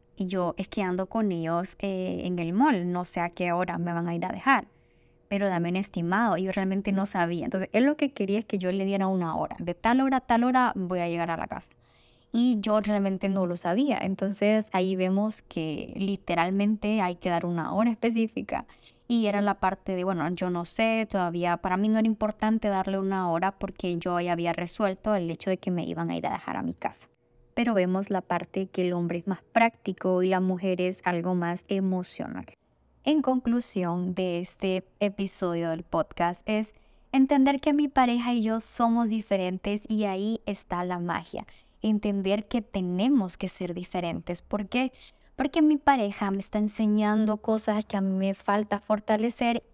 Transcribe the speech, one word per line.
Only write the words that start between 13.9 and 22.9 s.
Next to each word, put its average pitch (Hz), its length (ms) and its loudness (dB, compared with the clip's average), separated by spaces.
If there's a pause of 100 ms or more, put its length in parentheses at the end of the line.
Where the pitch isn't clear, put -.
Entonces, 208 760 0
ahí 190 220 2
vemos 196 460 0
que - 560 -6
literalmente 196 1040 0
hay 180 140 0
que 180 160 -4
dar 170 160 0
una 170 260 -2
hora 220 160 4
específica. 226 800 -2 (400)
Y 233 180 2
era 202 160 2
la 202 140 2
parte 190 400 -2
de, 180 80 -2
bueno, 170 260 0
yo 180 220 -2
no 175 140 -2
sé, 220 440 0
todavía 175 480 0
para 185 200 -2
mí 208 120 2
no 220 80 4
era 220 100 4
importante 214 600 0
darle 190 320 0